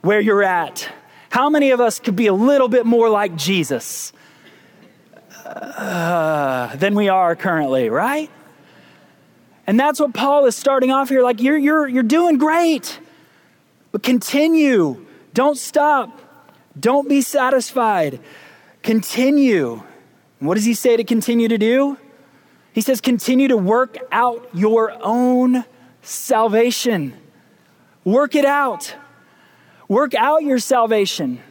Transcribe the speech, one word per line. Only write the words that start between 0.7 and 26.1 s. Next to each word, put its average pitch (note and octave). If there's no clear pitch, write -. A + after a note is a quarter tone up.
How C4+
many C#4+
of B3
us A#3
could G3
be A3+
a G3
little B3+
bit A#3
more A3+
like G3+
Jesus, D3
uh, D#3
than G3
we G#3
are F3+
currently, C3+
right? C4
And G#3
that's D4
what C#4+
Paul C#4
is A#3
starting C4
off C4+
here. C4
Like, B3
"You're, C#4
you're, D4
you're B3+
doing D#4
great, D#4+
but G#3
continue. B3+
Don't C4+
stop. C#4+
Don't C#4
be C#4
satisfied. A#3
Continue." A3+
And C#3
what F#3
does G#3+
he A#3
say A#3
to A3+
continue A#3
to A3+
do? C4
He A3
says, B3+
"Continue B3+
to C4
work A3
out A#3+
your G#3+
own B3
salvation." A3